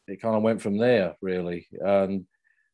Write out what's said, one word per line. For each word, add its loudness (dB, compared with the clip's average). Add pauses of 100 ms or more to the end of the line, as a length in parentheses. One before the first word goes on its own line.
it -14
kind 0
of 2
went 0
from -2
there, 2
really. -4 (140)
And, 0 (480)